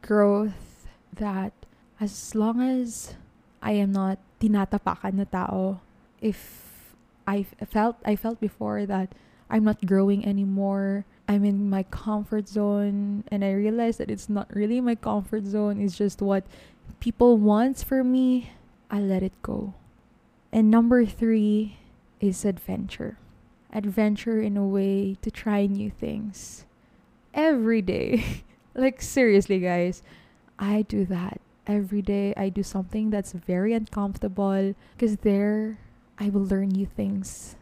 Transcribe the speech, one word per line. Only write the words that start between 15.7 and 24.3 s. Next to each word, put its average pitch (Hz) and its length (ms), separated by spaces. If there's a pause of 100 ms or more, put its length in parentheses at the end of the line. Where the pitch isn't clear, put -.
it's 202 180
just 202 240
what 196 240 (540)
people 240 380
want 214 460
for 262 200
me, 254 480 (380)
I 202 100
let 190 240
it 190 180
go. 208 320 (800)
And 220 200
number 233 340
three 214 720 (420)
is 196 260
adventure. 190 720 (560)
Adventure 214 680